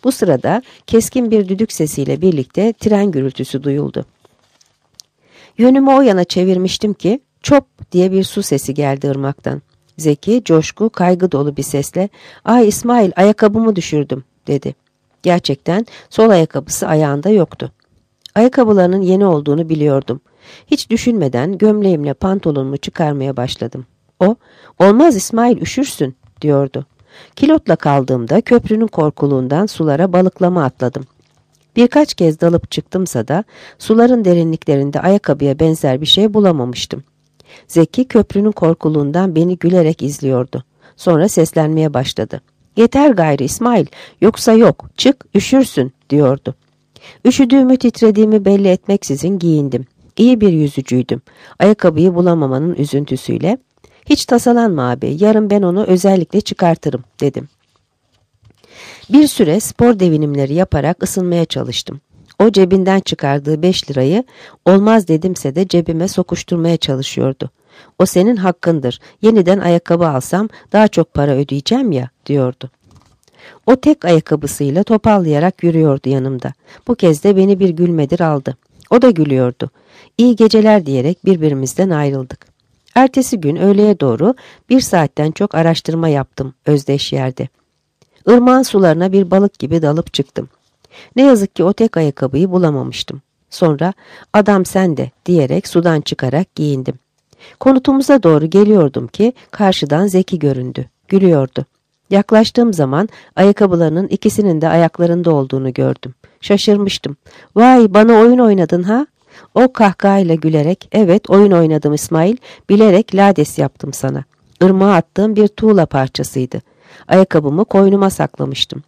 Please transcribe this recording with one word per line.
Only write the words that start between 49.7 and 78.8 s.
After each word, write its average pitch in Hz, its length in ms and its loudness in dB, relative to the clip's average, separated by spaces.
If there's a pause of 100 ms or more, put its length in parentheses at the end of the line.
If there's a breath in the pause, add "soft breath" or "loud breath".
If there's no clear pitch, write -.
İyi 233 240 2
bir 202 120 2
yüzücüydüm. 139 680 -4 (360 soft breath)
Ayakkabıyı 180 560 2
bulamamanın 165 600 0
üzüntüsüyle, 143 840 -4 (480 soft breath)
"Hiç - 200 0
tasalanma 226 640 0
abi, 127 280 -6
yarın 214 320 2
ben 202 120 2
onu 180 220 -2
özellikle 185 560 0
çıkartırım." 160 640 -4 (160)
dedim. 135 280 -6 (1600 loud breath)
Bir 294 160 4
süre 185 340 -2
spor 240 400 0
devinimleri 147 540 -2
yaparak 165 480 -2
ısınmaya 175 420 -2
çalıştım. 123 560 -10 (380)
O 220 120 4
cebinden 190 500 2
çıkardığı 147 600 -4
beş 180 280 -2
lirayı 143 340 -2 (420 loud breath)
"olmaz" 202 420 4
dedimse 160 460 -2
de 185 140 -2
cebime 170 400 -2
sokuşturmaya 170 680 -4
çalışıyordu. 131 720 -6 (480 soft breath)
"O 190 80 2
senin 208 300 0
hakkındır, 165 640 -4 (220 soft breath)
yeniden 202 360 2
ayakkabı 170 500 0
alsam 175 400 -4 (240 soft breath)
daha 208 160 4
çok - 260 -2
para 143 220 0
ödeyeceğim 143 560 -4
ya." 127 160 -4 (180)
diyordu. 131 440 -4 (960 soft breath)
O 165 100 4
tek - 280 0
ayakkabısıyla 151 760 -2
topallayarak 190 800 0
yürüyordu 156 460 0
yanımda. 135 440 -4 (360 soft breath)
Bu 247 60 0
kez 160 300 0
de 202 120 4
beni 190 240 2
bir 190 80 2
gülmedir 170 520 -2
aldı. 147 360 -4 (340)